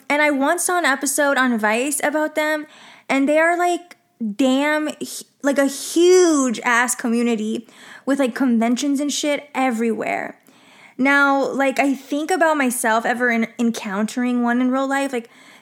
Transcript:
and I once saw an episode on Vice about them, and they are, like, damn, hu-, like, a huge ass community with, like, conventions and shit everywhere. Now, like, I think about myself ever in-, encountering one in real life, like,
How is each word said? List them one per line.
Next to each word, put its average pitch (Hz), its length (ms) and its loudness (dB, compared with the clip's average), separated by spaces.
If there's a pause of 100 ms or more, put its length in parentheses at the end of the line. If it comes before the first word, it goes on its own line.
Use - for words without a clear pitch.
(100)
and 294 100 0
I 302 100 2
once 294 340 0
saw 359 140 0
an 339 60 0
episode 277 540 0
on 254 200 0
Vice 233 440 -2
about 302 320 -2
them, 302 320 -2 (420)
and 269 200 0
they 302 100 2
are, 339 180 2
like, 349 400 -2 (400)
damn, 285 520 0
hu-, - 360 -12 (180)
like, 277 160 0
a 277 80 4
huge 320 960 4
ass 240 340 0
community 233 720 -2 (360)
with, 269 140 0
like, 254 160 0
conventions 247 680 0
and 294 120 -2
shit 294 420 -4
everywhere. 226 840 -2 (580)
Now, 277 500 2
like, 269 300 0
I 277 160 2
think 294 360 -6
about 320 260 2
myself 240 500 0
ever 247 240 0
in-, 226 180 0 (100)
encountering 233 840 -2
one 240 180 0
in 254 100 0
real 269 180 -2
life, 277 240 -2
like, 240 180 -8 (320)